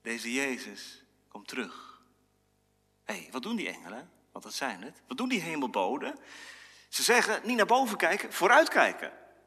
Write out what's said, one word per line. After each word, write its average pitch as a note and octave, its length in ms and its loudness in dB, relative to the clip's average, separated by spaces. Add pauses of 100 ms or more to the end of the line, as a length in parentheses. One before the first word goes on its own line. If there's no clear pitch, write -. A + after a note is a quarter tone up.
Deze A#2 320 -6
Jezus B2 680 -4 (260)
komt G#2 200 -18
terug." - 480 -10 (1080)
Hé, - 260 -10
wat - 120 -8
doen A3+ 140 -6
die D3 120 -4
engelen? A2 420 -12 (220)
Want - 120 -16
dat G#2+ 100 -12
zijn G#2 280 -6
het. C3 240 -16
Wat C3 100 -10
doen B3+ 120 -4
die A#3+ 120 0
hemelboden? C#3+ 800 -2 (720)
Ze - 140 -4
zeggen: G#3+ 440 4
"Niet B3 100 0
naar G3+ 100 4
boven A#3 300 4
kijken, F3+ 360 0
vooruit C4 360 6
kijken." A2+ 440 2 (340)